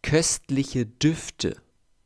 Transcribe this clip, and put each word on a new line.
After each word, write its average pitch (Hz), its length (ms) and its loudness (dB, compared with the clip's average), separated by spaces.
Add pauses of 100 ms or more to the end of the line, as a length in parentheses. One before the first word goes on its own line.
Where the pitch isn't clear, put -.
Köstliche 139 800 0
Düfte. - 720 -2 (460)